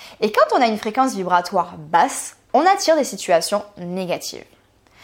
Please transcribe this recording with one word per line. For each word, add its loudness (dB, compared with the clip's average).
Et 0
quand 4
on 4
a 4
une -2
fréquence -2
vibratoire 0
basse, 0
on 4
attire 4
des 0
situations -2
négatives. -8